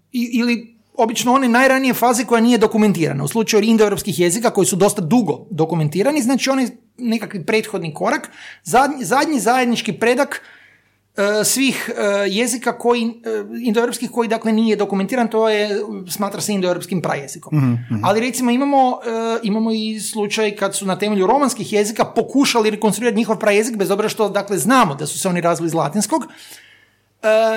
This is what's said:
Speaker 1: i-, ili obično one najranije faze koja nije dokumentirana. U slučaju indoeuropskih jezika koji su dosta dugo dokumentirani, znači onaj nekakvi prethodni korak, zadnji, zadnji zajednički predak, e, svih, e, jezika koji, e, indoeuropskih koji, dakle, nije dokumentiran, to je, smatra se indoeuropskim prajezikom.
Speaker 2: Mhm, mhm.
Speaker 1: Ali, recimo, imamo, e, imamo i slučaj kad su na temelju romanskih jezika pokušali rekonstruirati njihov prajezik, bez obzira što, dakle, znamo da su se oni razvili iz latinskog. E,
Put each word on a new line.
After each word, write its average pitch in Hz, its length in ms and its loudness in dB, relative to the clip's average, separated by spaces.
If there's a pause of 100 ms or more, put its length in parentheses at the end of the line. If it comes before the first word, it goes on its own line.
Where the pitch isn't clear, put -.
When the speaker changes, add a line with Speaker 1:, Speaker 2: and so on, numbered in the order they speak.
(120)
Speaker 1:
i-, 240 200 -2
ili 240 400 -2 (220)
obično 240 380 0
one 262 160 4
najranije 262 460 4
faze 247 300 2
koja 233 160 2
nije 240 180 6
dokumentirana. 175 640 2
U 143 40 -2
slučaju 220 340 2
indoeuropskih 208 560 2
jezika 185 320 2
koji 185 160 2
su 202 100 0
dosta 196 260 2
dugo 208 480 0
dokumentirani, 170 720 0
znači 262 280 0
onaj 262 160 0 (320)
nekakvi 220 480 -4
prethodni 202 480 -2
korak, 233 360 -2 (340)
zadnji, 262 400 2
zadnji 277 360 0
zajednički 233 520 0
predak, 240 500 0 (720)
e, 208 280 0
svih, 254 460 -2
e, 233 120 -4 (260)
jezika 233 500 -2
koji, 240 240 0
e, 226 80 -2 (480)
indoeuropskih 233 520 0
koji, 226 180 -2
dakle, 220 240 0
nije 220 240 2
dokumentiran, 202 520 0
to 220 200 2
je, 208 320 0 (280)
smatra 196 320 -6
se 208 120 -4
indoeuropskim 180 500 -2
prajezikom. 151 540 -6
Speaker 2:
Mhm, 131 160 2 (180)
mhm. 107 140 -4
Speaker 1:
Ali, 208 160 2
recimo, 247 300 -2
imamo, 262 480 2
e, - 100 -10 (340)
imamo 220 300 -2
i 214 300 -4
slučaj 208 500 -2
kad 220 220 -4
su 196 120 -6
na 185 120 -2
temelju 208 280 0
romanskih 240 460 0
jezika 208 340 0
pokušali 226 640 2
rekonstruirati 214 460 0
njihov 220 220 0
prajezik, 220 380 2
bez 185 140 0
obzira 202 180 0
što, 208 220 -2
dakle, 196 280 -2
znamo 196 360 2
da 143 120 -8
su - 120 -8
se 190 100 -2
oni 175 120 -2
razvili 170 260 0
iz 156 80 -4
latinskog. 202 500 -2 (1000)
E, 220 60 0 (280)